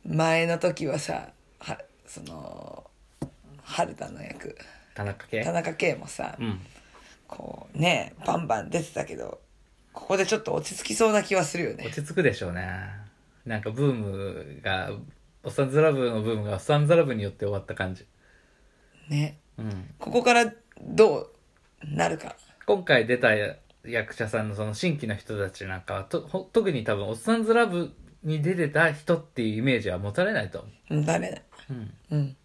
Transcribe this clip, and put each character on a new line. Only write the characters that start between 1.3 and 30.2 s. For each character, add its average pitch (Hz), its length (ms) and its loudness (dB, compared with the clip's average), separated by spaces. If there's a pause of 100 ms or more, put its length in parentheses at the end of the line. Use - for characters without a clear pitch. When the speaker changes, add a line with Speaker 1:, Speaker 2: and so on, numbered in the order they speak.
Speaker 1:
は-、 - 180 -8 (300)
そ - 160 -18
の、 50 680 -14 (760)
春 - 320 -4
田 - 140 -10
の - 120 -14
役、 - 340 -14 (380)
Speaker 2:
田 104 80 -6
中 101 240 -6
圭？ 113 160 -2
Speaker 1:
田 156 80 -2
中 165 240 -2
圭 160 220 0
も - 100 -14
さ、 - 320 -8
Speaker 2:
う 120 60 -4
ん。 101 160 -4 (640)
Speaker 1:
こ - 480 -14
う - 40 -6
ね、 156 360 2 (100)
バ - 120 0
ン 82 100 -4
バ 110 160 0
ン - 80 -10
出 101 100 0
て - 140 -10
た - 100 -4
け - 120 -10
ど、 57 240 -10 (520)
こ - 140 -14
こ 190 100 0
で 190 80 2
ち 208 120 2
ょ - 20 -4
っ 214 40 -6
と - 120 -4
落 156 180 -4
ち - 80 -10
着 - 80 -10
き 214 60 -2
そ 220 140 6
う 214 40 6
な 208 120 4
気 196 100 0
は 185 80 4
す 160 160 -2
る 165 60 0
よ 110 100 -2
ね。 - 100 -10
Speaker 2:
落 110 80 -6
ち 147 120 -4
着 165 100 -10
く 185 80 2
で 123 100 6
し - 120 -6
ょ 87 60 -4
う - 20 -6
ね。 92 480 -8 (460)
な 113 120 -4
ん 107 40 -6
か 110 80 -4
ブ 139 200 2
ー 127 40 0
ム 95 680 -8
が、 95 280 -2 (520)
お 131 60 -8
っ - 20 -6
さ 139 140 2
ん 131 60 -2
ず 143 100 4
ラ 156 120 8
ブ 127 180 2
の 110 100 0
ブ 113 140 0
ー 107 40 0
ム 104 60 -2
が 101 100 -2
お - 20 -2
っ 95 40 -6
さ 147 180 4
ん 147 80 6
ず 170 80 6
ラ 165 100 4
ブ 131 100 -2
に 107 80 -2
よ 98 80 -2
っ - 20 -20
て - 140 -6
終 101 80 -2
わ 95 60 -2
っ - 40 -16
た - 100 -10
感 92 200 -4
じ。 - 120 -18 (1000)
Speaker 1:
ね。 147 300 0 (180)
Speaker 2:
う 113 60 -8
ん。 98 360 -8
Speaker 1:
こ - 120 -8
こ 240 120 2
か 247 120 6
ら 233 180 6 (300)
ど 165 480 6 (520)
う 156 40 -12
な 151 220 2
る 165 100 -2
か。 - 180 -14 (300)
Speaker 2:
今 196 180 4
回 123 220 6
出 123 100 4
た 120 140 6 (540)
役 117 300 -4
者 110 140 -2
さ 110 140 -2
ん 107 80 -4
の 104 40 -6
そ 107 120 -4
の 107 80 -4
新 170 200 0
規 139 120 -6
の 104 100 -2
人 104 260 -6
た 95 80 -2
ち - 140 -14
な 92 140 -6
ん - 20 -8
か 95 140 -6
は、 98 100 -4
と-、 170 160 -2
ほ-、 185 200 -6 (120)
特 196 180 4
に 120 140 -2
多 110 120 0
分 101 100 -4
お 107 60 -4
っ 113 40 -6
さ 226 200 2
ん 226 80 0
ず 220 100 4
ラ 233 120 6
ブ 175 260 -2 (300)
に 156 200 -2
出 180 120 2
て 165 140 0
た 156 240 4
人 160 240 2
っ 165 80 -8
て - 180 -6
い 110 120 0
う - 40 -2
イ 113 40 -2
メ 131 140 4
ー 104 40 2
ジ 98 80 -2
は 90 100 -2
持 101 140 -4
た 180 120 2